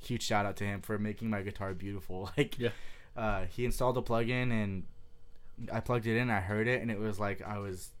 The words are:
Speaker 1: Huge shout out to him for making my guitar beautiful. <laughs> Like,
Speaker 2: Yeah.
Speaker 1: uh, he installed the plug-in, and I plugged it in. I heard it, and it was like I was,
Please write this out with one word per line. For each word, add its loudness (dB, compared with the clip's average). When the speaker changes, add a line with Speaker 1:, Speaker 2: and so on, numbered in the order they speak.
Speaker 1:
Huge -2
shout 4
out -2
to -2
him -2
for -2
making -2
my 0
guitar -4
beautiful. -4
<laughs> -2
Like, 2
Speaker 2:
Yeah. 2
Speaker 1:
uh, 2
he 0
installed 4
the 2
plug-in, 2
and 2
I 0
plugged 2
it 4
in. 4
I 4
heard 2
it, 2
and -2
it 0
was 0
like 0
I -4
was, -6